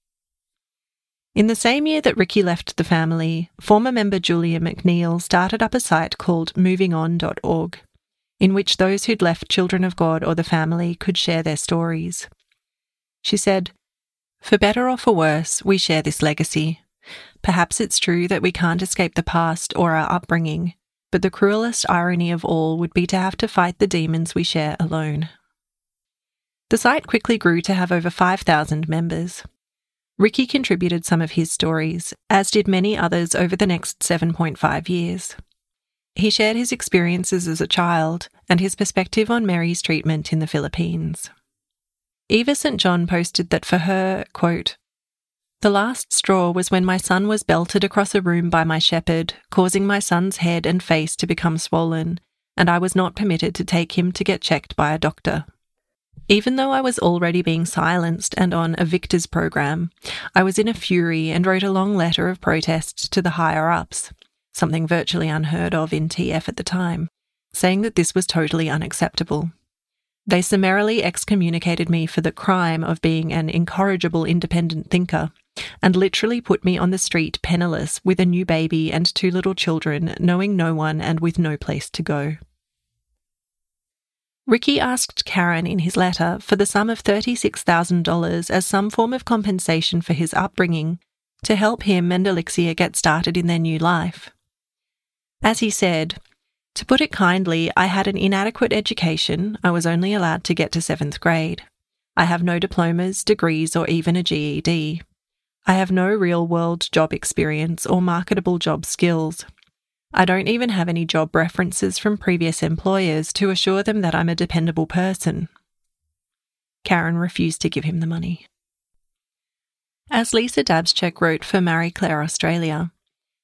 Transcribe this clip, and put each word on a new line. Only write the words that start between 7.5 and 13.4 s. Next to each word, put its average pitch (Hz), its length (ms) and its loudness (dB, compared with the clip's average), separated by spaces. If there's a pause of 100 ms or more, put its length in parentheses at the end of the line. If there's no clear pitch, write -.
in 190 120 6
which 196 220 0
those 190 300 2
who'd 226 160 0
left 170 260 0
Children 185 380 2
of 180 100 -4
God 160 260 0
or 165 140 0
the 170 80 0
family 170 520 0
could 180 220 -2
share 165 240 0
their 160 140 -2
stories. 165 720 -4 (920)
She - 160 0
said, 190 340 0 (680)